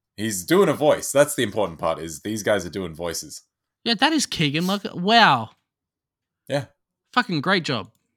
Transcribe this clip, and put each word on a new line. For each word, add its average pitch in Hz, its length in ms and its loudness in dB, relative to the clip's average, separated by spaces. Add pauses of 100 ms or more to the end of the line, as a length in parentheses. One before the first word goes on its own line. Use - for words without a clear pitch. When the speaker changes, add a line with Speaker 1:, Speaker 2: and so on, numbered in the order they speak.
(160)
Speaker 1:
He's 104 300 -6
doing 180 240 4
a 143 40 2
voice. 135 380 2
That's 143 220 4
the - 80 -2
important 98 380 -2
part, 82 180 -2
is 78 240 -10
these 107 220 -6
guys 101 200 0
are 87 60 -8
doing 90 240 -8
voices. 82 480 -8 (420)
Speaker 2:
Yeah, 233 120 -2
that 285 180 2
is 302 140 0
Keegan. 156 400 -2
Like, 196 160 -4 (100)
wow. 175 560 4 (960)
Speaker 1:
Yeah. 139 180 -4 (480)
Speaker 2:
Fucking 185 280 -2
great 180 220 0
job. 117 260 -4 (280)